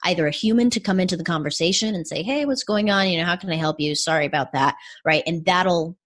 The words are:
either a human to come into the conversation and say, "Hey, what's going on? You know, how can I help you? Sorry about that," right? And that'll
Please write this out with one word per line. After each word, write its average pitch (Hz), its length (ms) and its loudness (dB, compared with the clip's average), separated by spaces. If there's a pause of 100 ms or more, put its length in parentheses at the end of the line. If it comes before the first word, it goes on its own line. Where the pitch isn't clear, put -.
either 170 240 2
a 147 40 2
human 226 380 2
to 233 120 0
come 190 200 0
into 185 160 0
the 170 80 -8
conversation 170 720 0
and 165 120 -6
say, 151 160 -6
"Hey, 277 220 -2
what's 269 180 -2
going 208 280 0
on? 196 180 2
You 175 100 0
know, 165 60 0
how 175 120 0
can 185 140 -10
I 160 60 -2
help 156 240 -2
you? 147 140 0
Sorry 156 320 0
about 139 260 -2
that," 139 220 2 (280)
right? 156 240 2
And 165 200 -2
that'll 180 600 2